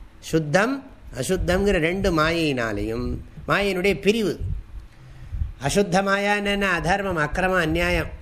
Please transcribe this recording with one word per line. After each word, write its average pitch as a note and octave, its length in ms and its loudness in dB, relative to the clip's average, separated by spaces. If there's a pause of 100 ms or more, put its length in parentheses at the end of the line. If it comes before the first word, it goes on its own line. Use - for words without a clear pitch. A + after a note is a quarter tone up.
(200)
சுத்தம் F3+ 640 0 (320)
அசுத்தம்ங்கிற F3+ 640 2
ரெண்டு F3 400 2
மாயையினாலையும், B2 1000 0 (300)
மாயையினுடைய F#3 540 0
பிரிவு. G3+ 380 2 (1200)
அசுத்த F3+ 440 2
மாயா G3+ 320 2
என்னென்ன? G3+ 340 0
அதர்மம், F3+ 460 0
அக்கிரமம், F3+ 440 2
அநியாயம், E3+ 480 0 (140)